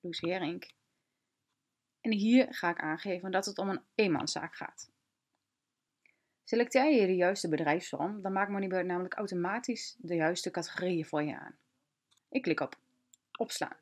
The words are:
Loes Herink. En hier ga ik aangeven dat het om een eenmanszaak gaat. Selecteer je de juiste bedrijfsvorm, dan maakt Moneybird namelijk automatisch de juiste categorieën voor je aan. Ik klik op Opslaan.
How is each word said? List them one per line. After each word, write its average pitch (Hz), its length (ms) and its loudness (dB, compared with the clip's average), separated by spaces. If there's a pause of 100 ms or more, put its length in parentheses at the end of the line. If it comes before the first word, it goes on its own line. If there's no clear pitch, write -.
Loes 170 200 -8
Herink. 170 500 -4 (1300)
En 226 120 0
hier 226 420 6
ga 170 160 0
ik 170 100 -4
aangeven 175 500 -4
dat 185 140 0
het 196 140 -8
om 196 100 -2
een 190 140 -4 (120)
eenmanszaak - 600 0
gaat. - 340 -14 (1500)
Selecteer 247 560 4
je 196 60 6
de 185 100 4
juiste 175 320 2
bedrijfsvorm, 165 720 0
dan 190 100 -4
maakt 196 180 0
Moneybird 190 360 -2
namelijk 180 280 -4
automatisch 202 840 -4
de 175 160 -6
juiste 170 360 0
categorieën 175 560 -2
voor 151 160 -2
je 147 160 -4
aan. - 180 -16 (720)
Ik 262 140 -2
klik 160 180 2
op - 180 -4 (600)
Opslaan. - 440 -4